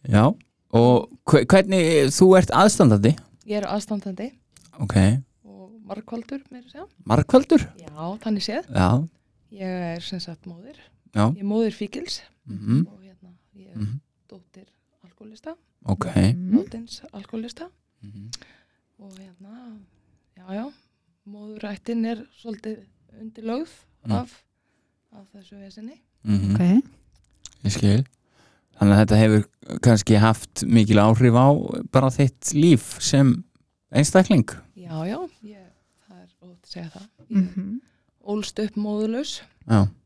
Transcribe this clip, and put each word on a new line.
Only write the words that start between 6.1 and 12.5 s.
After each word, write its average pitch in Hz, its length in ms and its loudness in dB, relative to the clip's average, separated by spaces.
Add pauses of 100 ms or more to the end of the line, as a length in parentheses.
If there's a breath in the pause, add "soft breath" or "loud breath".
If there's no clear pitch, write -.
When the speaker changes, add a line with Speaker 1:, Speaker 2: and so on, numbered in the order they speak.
Speaker 2:
meira 247 180 -20
að - 80 -20
segja. 262 140 -20 (160)
Speaker 1:
Margfaldur? 254 720 0
Speaker 2:
Já, - 180 -20 (240)
þannig 214 260 -6
séð. 254 240 -10
Speaker 1:
Já. 95 220 -2 (600)
Speaker 2:
Ég 190 260 -12 (100)
er 170 140 -12
sem 180 180 -14
sagt 170 300 -18
móðir. 190 320 -20 (280)
Speaker 1:
Já. 208 200 -2
Speaker 2:
Ég 196 160 -6
er - 20 -6
móðir 220 300 -4
fíkils. 269 460 -14 (180)
Speaker 1:
Mhm. 110 400 -4